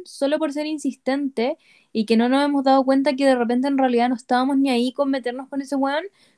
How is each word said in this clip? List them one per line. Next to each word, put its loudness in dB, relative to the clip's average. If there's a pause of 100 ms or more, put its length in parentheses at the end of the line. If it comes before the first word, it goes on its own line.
solo -2
por -2
ser -6
insistente, -4 (360)
y -2
que 2
no 2
nos 2
hemos 0
dado 4
cuenta 2
que 0
de 6
repente 0
en 0
realidad 2
no 0
estábamos 0
ni 2
ahí 0
con -2
meternos -6
con -6
ese -6
weón, -2 (320)